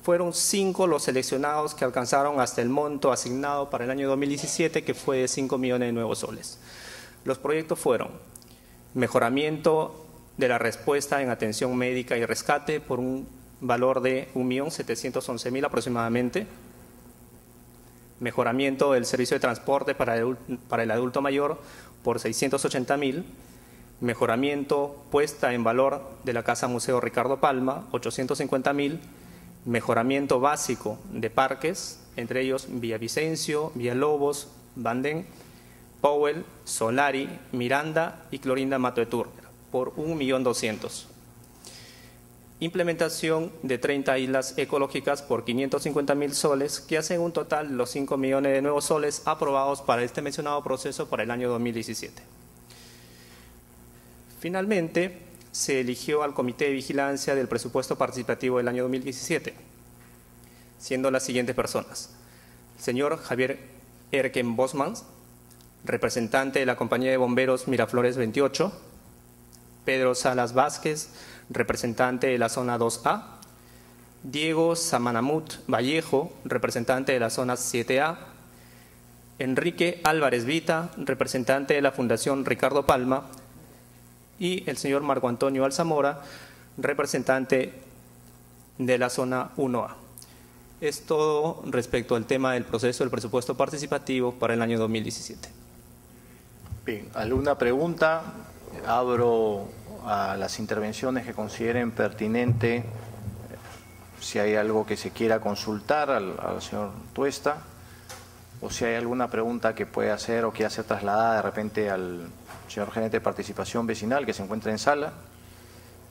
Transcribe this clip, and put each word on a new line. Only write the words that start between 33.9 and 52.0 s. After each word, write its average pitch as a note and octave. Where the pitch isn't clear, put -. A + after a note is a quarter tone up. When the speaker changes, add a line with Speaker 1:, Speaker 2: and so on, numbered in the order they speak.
Speaker 1:
Lobos, C#3+
Bandén, C3
Powell, D3
Solari, C3+
Miranda D3+
y C#3
Clorinda C3+
Mato B2
de A2+
Turner, -
por B2+
un D#3+
millón C3
doscientos. A2+
Implementación E3
de B2+
treinta C#3
islas C3
ecológicas C#3
por A2
quinientos C3+
cincuenta C#3+
mil C#3+
soles, C#3+
que -
hacen E3+
un E3+
total D3+
de C3+
los A#2+
cinco C#3
millones C3+
de C3+
nuevos D3
soles D3
aprobados C#3
para A#2+
este B2
mencionado D3
proceso C3
para A#2
el A2
año B2
dos A#2+
mil A#2+
diecisiete. -